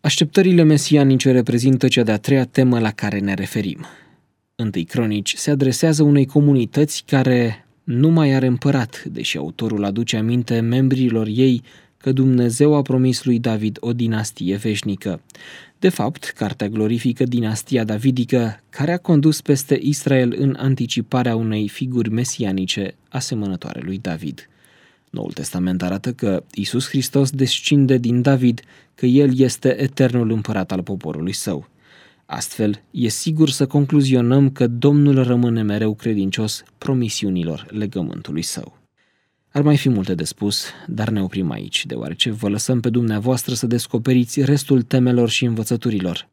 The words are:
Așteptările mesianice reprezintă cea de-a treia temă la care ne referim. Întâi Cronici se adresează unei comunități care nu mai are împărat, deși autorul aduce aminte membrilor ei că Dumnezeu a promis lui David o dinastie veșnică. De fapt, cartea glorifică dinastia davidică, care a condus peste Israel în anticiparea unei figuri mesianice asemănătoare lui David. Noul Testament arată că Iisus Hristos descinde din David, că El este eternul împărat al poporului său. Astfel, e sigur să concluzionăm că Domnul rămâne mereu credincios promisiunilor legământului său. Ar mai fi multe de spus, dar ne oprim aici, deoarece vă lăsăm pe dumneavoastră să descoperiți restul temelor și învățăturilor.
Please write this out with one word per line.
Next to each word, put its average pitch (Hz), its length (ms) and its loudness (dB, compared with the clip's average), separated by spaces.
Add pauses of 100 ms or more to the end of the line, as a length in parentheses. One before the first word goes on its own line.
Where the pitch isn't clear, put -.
Așteptările 170 600 2
mesianice 143 680 4
reprezintă 127 580 2
cea 123 140 2
de-a 107 160 0
treia 135 260 0
temă 123 340 2
la 110 120 0
care 104 280 -4
ne 98 160 -2
referim. 98 520 -6 (680)
Întâi 98 300 -4
Cronici 104 500 -2
se - 160 -4
adresează 147 520 2
unei 143 240 6
comunități 143 800 2
care 123 580 2 (200)
nu 127 240 2
mai 156 240 4
are 131 140 2
împărat, 127 580 0
deși - 320 -8
autorul 101 480 -4
aduce 110 320 -4
aminte 117 440 0
membrilor 123 680 2
ei 123 320 2 (340)
că - 160 -4
Dumnezeu 131 600 4
a 147 80 2
promis 127 420 0
lui 123 140 2
David 110 420 -2
o 120 120 -4
dinastie 110 640 -4
veșnică. 104 640 -4 (580)
De 185 100 2
fapt, - 480 -4
cartea 104 320 -6
glorifică 113 560 -2
dinastia 117 600 -4
davidică, 117 840 -2
care 147 240 -4
a 175 60 -4
condus 156 420 2
peste 139 420 0
Israel 131 560 0
în 135 200 0
anticiparea 123 760 -2
unei 107 320 -2
figuri 120 420 -4
mesianice 101 840 -4 (140)
asemănătoare 101 760 -6
lui 95 140 -8
David. 80 500 -10 (640)
Noul - 220 -8
Testament 90 500 -4
arată 95 300 -4
că 98 320 -4 (100)
Iisus 113 340 -6
Hristos 135 420 0
descinde 135 680 2
din 120 240 0
David, 123 380 4 (340)
că - 120 -2
El 127 320 4
este 131 440 2
eternul 123 480 0
împărat 107 420 -2
al 92 100 -4
poporului 85 500 -6
său. 85 360 -6 (640)
Astfel, - 580 -4
e 117 180 -2
sigur 156 420 0
să 135 160 0
concluzionăm 135 840 4
că 131 160 0
Domnul 139 560 4
rămâne 120 400 2
mereu 107 320 0
credincios 104 680 -4 (160)
promisiunilor 98 920 -2
legământului 87 720 -6
său. - 360 -10 (760)
Ar 143 100 0
mai 147 140 4
fi 139 120 0
multe 98 260 0
de 80 100 -4
spus, - 400 -4 (220)
dar 107 220 -4
ne 107 140 -2
oprim 92 280 -4
aici, 50 360 -8
deoarece 65 440 -4
vă 107 180 -4
lăsăm 113 320 -2
pe 120 80 -2
dumneavoastră 120 680 0
să 123 120 -4
descoperiți 120 800 0
restul 139 380 2
temelor 123 460 2
și - 160 -2
învățăturilor. 110 880 -2